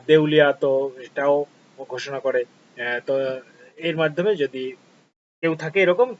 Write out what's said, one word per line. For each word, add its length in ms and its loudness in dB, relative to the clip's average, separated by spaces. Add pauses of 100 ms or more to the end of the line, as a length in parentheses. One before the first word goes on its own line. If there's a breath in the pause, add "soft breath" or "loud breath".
দেউলিয়া 460 6
তো 460 0
এটাও 460 -2 (440)
ঘোষণা 320 -10
করে, 240 -2 (340)
আহ, 280 -6
তো 340 -4 (360)
এর 200 -6
মাধ্যমে 400 0
যদি 360 -4 (680)
কেউ 160 -2
থাকে 260 0
এরকম, 380 4